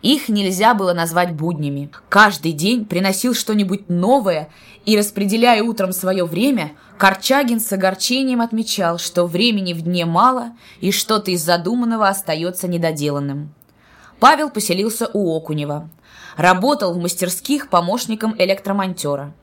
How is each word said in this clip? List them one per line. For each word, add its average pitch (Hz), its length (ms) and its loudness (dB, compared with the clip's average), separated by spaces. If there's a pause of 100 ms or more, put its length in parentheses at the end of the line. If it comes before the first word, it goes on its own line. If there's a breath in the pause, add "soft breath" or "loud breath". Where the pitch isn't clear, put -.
Их 285 240 2
нельзя 202 460 2
было 190 180 0
назвать 170 400 0
буднями. 147 580 -4 (200)
Каждый 175 420 4
день 202 320 0
приносил 190 480 0
что-нибудь 202 560 -2
новое, 180 640 0 (340 loud breath)
и, 214 140 4
распределяя 208 640 2
утром 208 300 -2
свое 185 340 -2
время, 185 460 0 (260 loud breath)
Корчагин 233 600 2
с 220 140 -4
огорчением 233 720 0
отмечал, 214 560 -2
что 175 280 -2
времени 190 460 0
в 170 80 -6
дне 170 240 -2
мало 233 460 2 (320 loud breath)
и 190 100 0
что-то 214 380 -2
из 175 120 -2
задуманного 214 640 0
остается 180 600 -4
недоделанным. 147 840 -4 (680 soft breath)
Павел 294 300 6
поселился 208 600 -2
у 185 240 0
Окунева. 151 540 -6 (480 loud breath)
Работал 185 560 2
в 175 60 -4
мастерских 175 720 -4
помощником 214 680 0
электромонтера. 185 960 -2 (100)